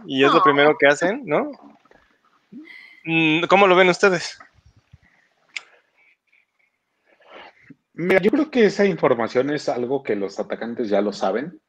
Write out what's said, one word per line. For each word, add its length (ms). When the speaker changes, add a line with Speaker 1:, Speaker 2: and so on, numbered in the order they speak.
Speaker 1:
y 180
es 100
lo 60
Speaker 2:
No. 40
Speaker 1:
primero 340
que 100
hacen, 360
¿no? 260
Mm, 420
¿cómo 200
lo 80
ven 140
ustedes? 500
Speaker 3:
Mira, 260
yo 100
creo 200
que 160
esa 200
información 640
es 180
algo 340
que 140
los 240
atacantes 480
ya 140
lo 100
saben, 560